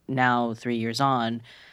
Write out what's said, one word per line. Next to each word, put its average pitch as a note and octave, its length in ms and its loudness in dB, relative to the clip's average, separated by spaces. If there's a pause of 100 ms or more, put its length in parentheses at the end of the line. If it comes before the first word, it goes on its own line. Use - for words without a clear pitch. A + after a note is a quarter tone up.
now, B2 460 2
three A#2+ 220 -4
years A2+ 240 -4
on, A#2 420 0 (300)